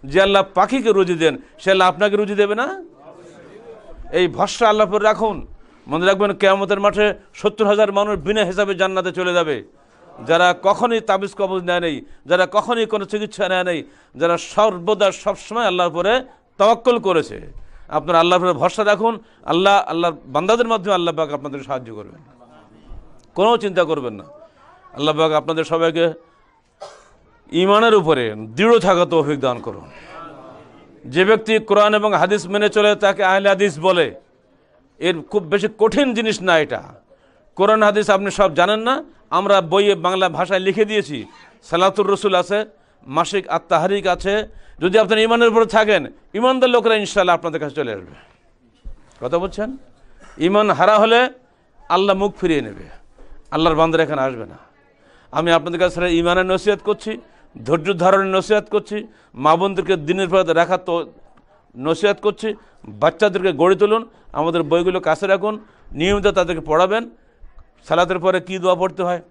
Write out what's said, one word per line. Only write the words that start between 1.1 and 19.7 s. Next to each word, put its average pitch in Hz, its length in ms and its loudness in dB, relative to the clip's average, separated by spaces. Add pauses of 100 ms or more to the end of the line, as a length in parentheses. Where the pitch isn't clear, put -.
দেন, 156 240 0 (220)
সে 190 120 -2
আল্লাহ 185 160 4
আপনাকে 196 280 0
রুজি 208 200 -2
দেবে 208 200 0
না? 339 280 -6 (1300)
এই 175 160 0
ভরসা 208 420 0
আল্লাহর 214 200 2
উপর 208 140 -2
রাখুন। 214 440 -2 (400)
মনে 165 180 -4
রাখবেন, 196 280 2
কিয়ামতের 196 460 0
মাঠে 202 340 2 (200)
সত্তর 208 340 -2
হাজার 208 240 2
মানুষ 202 280 -2
বিনা 208 240 -2
হিসাবে 190 320 -2
জান্নাতে 185 360 -2
চলে 180 220 -4
যাবে, 156 300 -2 (640)
যারা 175 360 4
কখনোই 220 360 0
তাবিজ 196 380 -2
কবজ 190 260 -4
নেয় 175 160 -2
নেই, 156 220 -4 (240)
যারা 180 260 2
কখনোই 220 340 0
কোনো 214 200 -4
চিকিৎসা 208 440 -6
নেয় 185 140 -2
নেই, 170 200 -4 (320)
যারা 170 220 0
সর্বদা 196 760 0
সবসময় 214 540 -6
আল্লাহর 180 240 0
উপরে 180 340 -2 (340)
তাওয়াক্কুল 233 420 2
করেছে। 165 540 -4 (340)
আপনারা 156 320 0
আল্লাহর 175 220 4
উপরে 180 120 0
ভরসা 175 300 -2
রাখুন, 208 360 0 (260)
আল্লাহ, 190 420 2